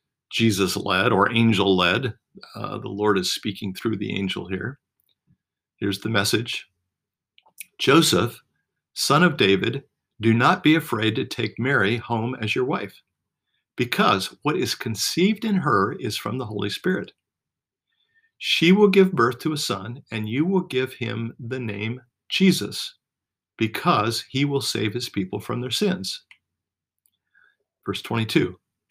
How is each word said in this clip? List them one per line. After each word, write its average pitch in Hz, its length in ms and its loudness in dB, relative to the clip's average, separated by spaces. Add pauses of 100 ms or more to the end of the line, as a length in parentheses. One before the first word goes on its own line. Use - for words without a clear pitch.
(300)
Jesus-led 95 840 0
or 101 220 2
angel-led. 104 800 2 (380)
Uh, 104 240 -8
the 107 100 -10
Lord 104 300 0
is 92 160 -2
speaking 98 400 -6
through 107 240 -4
the 107 140 -6
angel 98 360 -6
here. 98 320 -8 (1000)
Here's 101 240 -4
the 110 80 -6
message. - 600 -2 (1080)
"Joseph, 131 600 4 (540)
son 147 300 2
of 156 140 4
David, 113 460 2 (380)
do 113 140 6
not 160 260 4
be 156 140 6
afraid 110 400 0
to 123 100 -2
take - 320 -6
Mary 117 400 2
home 117 380 -4
as 117 180 -4
your 127 120 0
wife, - 360 -6 (760)
because 120 680 0
what 147 120 0
is 123 200 -2
conceived 185 680 0
in 214 120 0
her 135 380 2
is 127 240 -6
from 117 200 -6
the 123 80 -6
Holy 107 240 -6
Spirit. - 440 -4 (1300)
She - 320 2
will 208 160 8
give 190 260 6
birth 123 260 2
to 156 140 -2
a 147 40 -4
son, 117 540 -6
and 107 180 -6
you 135 160 0
will 185 160 2
give 127 320 -4
him 113 460 -6
the 123 200 -8
name 110 420 -6 (280)
Jesus, - 680 0 (600)
because 113 720 0
he 139 160 0
will 139 160 -2
save 110 320 -2
his 120 160 -6
people - 300 -4
from 117 220 -6
their 127 100 -6
sins." 110 520 -4 (1600)
Verse - 200 -6
twenty-two, 113 560 0 (320)